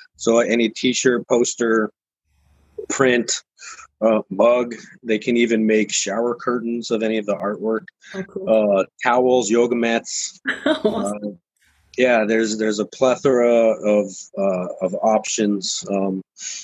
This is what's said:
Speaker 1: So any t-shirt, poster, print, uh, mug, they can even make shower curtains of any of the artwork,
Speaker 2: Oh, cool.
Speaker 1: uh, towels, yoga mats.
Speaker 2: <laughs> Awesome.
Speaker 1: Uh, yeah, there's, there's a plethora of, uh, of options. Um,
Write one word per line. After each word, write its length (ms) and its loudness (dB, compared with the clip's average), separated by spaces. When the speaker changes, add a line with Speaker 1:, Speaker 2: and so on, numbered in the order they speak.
Speaker 1:
So 220 4
any 300 2
t-shirt, 580 0
poster, 640 0
print, 540 0
uh, 280 2
mug, 460 2
they 140 0
can 200 0
even 280 2
make 260 2
shower 440 -2
curtains 560 -6
of 120 -2
any 140 0
of 80 -4
the 100 -2
artwork, 500 -4
Speaker 2:
Oh, 100 -8
cool. 560 0
Speaker 1:
uh, 60 0
towels, 460 2
yoga 260 2
mats. 680 -4
Speaker 2:
<laughs> 200 -6
Awesome. 580 -2
Speaker 1:
Uh, 60 -8
yeah, 280 4
there's, 320 0
there's 220 -2
a 60 -2
plethora 960 2
of, 280 2
uh, 300 -2
of 200 -2
options. 880 0
Um, 340 -2